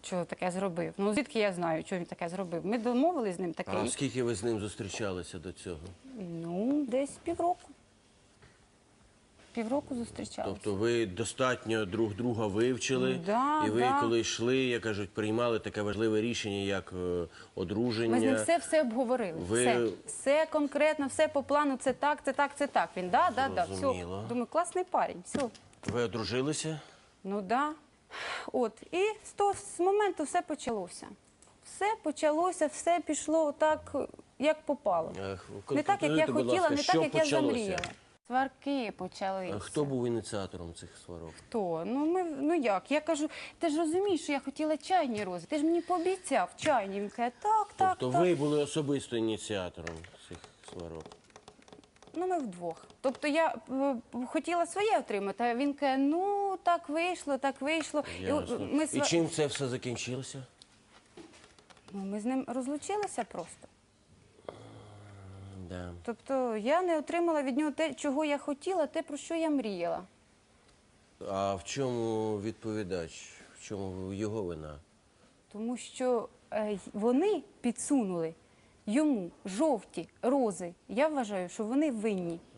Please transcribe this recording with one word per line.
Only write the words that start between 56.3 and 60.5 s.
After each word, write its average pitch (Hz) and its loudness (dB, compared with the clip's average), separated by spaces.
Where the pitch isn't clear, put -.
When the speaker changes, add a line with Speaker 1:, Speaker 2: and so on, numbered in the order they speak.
Speaker 1:
так 339 2
вийшло, 320 0
так 269 -2
вийшло. 294 0
І 190 -2
от - 0
Speaker 2:
Ясно. 202 -2
Speaker 1:
ми 302 2
Speaker 2:
І - 0
Speaker 1:
сва- 135 0
Speaker 2:
чим 165 4
це 151 2
все 135 -2
закінчилося? 127 -4